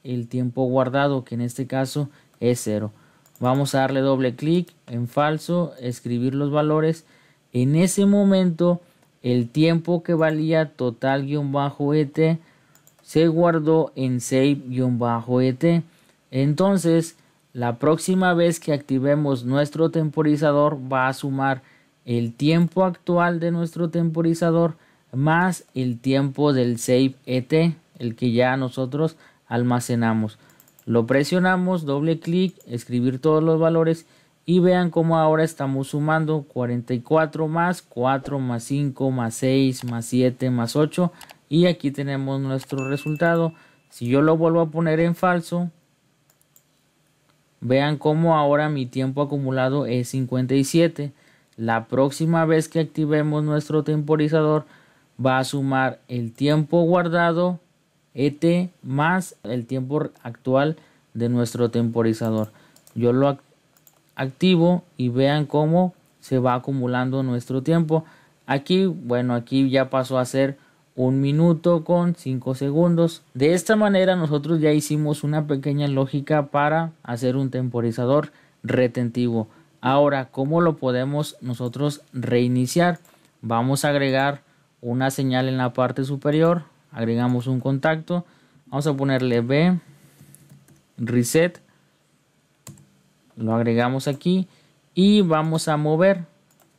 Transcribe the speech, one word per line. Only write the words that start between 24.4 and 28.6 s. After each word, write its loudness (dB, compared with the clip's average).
más 0
el -4
tiempo 0
del 0
save 2
E -2
T, 0
el -6
que -2
ya 2
nosotros -4